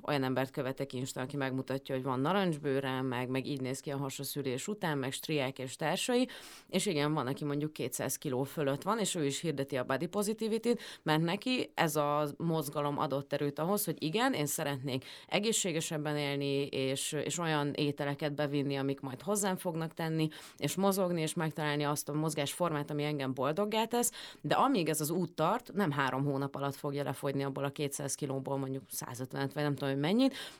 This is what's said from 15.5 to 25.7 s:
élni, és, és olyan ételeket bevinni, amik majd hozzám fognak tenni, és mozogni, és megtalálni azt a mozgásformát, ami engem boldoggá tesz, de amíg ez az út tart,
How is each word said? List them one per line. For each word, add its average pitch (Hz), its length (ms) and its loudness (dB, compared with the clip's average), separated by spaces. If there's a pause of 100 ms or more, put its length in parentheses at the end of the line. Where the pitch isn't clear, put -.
élni, 143 500 0
és, 135 460 0 (120)
és 147 140 -2
olyan 151 360 2
ételeket 143 600 0
bevinni, 143 420 0
amik 135 240 0
majd 131 220 -8
hozzám 196 340 0
fognak 165 380 -4
tenni, 160 340 2 (280)
és - 180 0
mozogni, 190 460 4
és 156 140 0
megtalálni 151 500 2
azt 143 240 0
a 151 40 -2
mozgásformát, 151 800 0
ami 147 140 0
engem 139 300 0
boldoggá 202 500 2
tesz, 240 260 2 (300)
de 151 140 2
amíg 214 340 4
ez 156 120 2
az 151 100 0
út 170 220 0
tart, 185 420 0